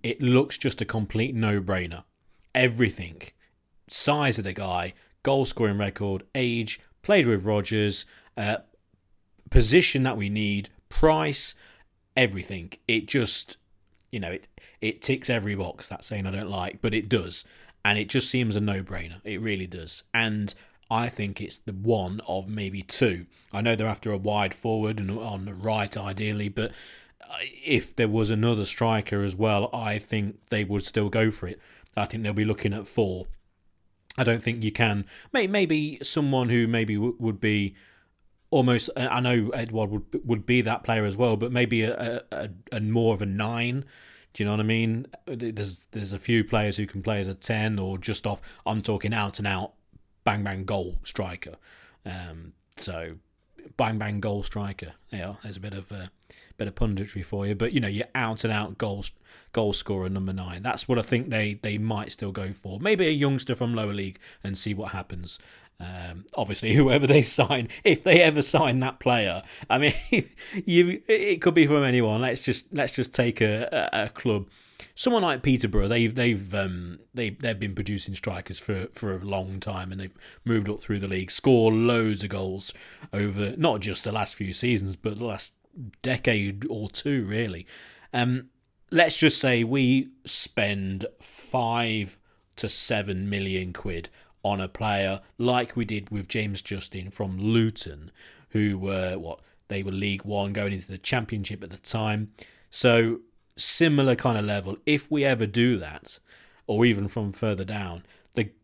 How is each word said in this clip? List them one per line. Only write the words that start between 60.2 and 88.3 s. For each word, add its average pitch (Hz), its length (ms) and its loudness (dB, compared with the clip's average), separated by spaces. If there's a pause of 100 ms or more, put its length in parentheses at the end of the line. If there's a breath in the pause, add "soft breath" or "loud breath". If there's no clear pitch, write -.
nine. 90 300 -8
That's - 240 -4
what 123 120 2
I 110 40 2
think 123 280 -2
they, 104 320 -2
they 107 160 -2
might 107 340 -4
still 98 200 -8
go 98 200 -6
for. 98 260 -10
Maybe 185 280 4
a 156 40 4
youngster 135 440 2
from 120 200 -2
lower 104 200 -2
league 95 240 -6 (260 loud breath)
and 98 120 -6
see 104 180 -4
what 98 180 -6
happens. 92 460 -10 (420 loud breath)
Um, 87 540 -12
obviously, 110 400 0
<laughs> - 20 8
whoever 139 300 6
they 143 160 8
sign, 120 460 2 (140 loud breath)
if 185 200 4
they 175 200 8
ever 151 200 6
sign 139 380 2
that 127 200 -4
player, 101 420 2 (260 loud breath)
I 127 100 4
mean, 143 160 4 (160)
<laughs> 220 180 2 (360 loud breath)
you, 175 440 6
it 208 340 2
could 170 120 4
be 160 120 8
from 143 160 4
anyone. 120 380 4
Let's 123 200 -2
just, - 320 -2
let's 143 200 -2
just - 200 -2
take 120 280 2
a, 110 520 0
a, 104 120 0
a 107 60 -4
club, 117 380 -2 (460 loud breath)
someone 233 280 2
like 143 200 0
Peterborough. 107 460 4
They've, 117 260 4
they've, 104 400 0
um, 90 460 -6 (120)
they, 117 180 -4
they've 110 280 -6
been 98 160 -6
producing 98 400 -6
strikers 92 440 -8
for, 95 340 -6
for 104 200 -6
a 95 60 -4
long 95 400 -4
time, 92 320 -8
and 95 100 -8
they've 92 140 -12 (300 loud breath)
moved 110 240 2
up 104 120 -4
through 101 200 -4
the 98 80 -4
league, 95 220 -4
score 113 420 6
loads 110 500 2
of 98 80 -6
goals 95 420 -6 (400 loud breath)
over 101 440 -2
not 147 240 2
just 95 240 -4
the 107 80 -4
last 104 220 -4
few 95 200 -6
seasons, 98 400 0
but 104 240 -6
the 120 60 -6
last 104 300 -8 (480)
decade 107 680 0
or 107 220 -6
two, 139 340 -2
really. 101 420 -4 (460 loud breath)
Um, 123 380 0 (400)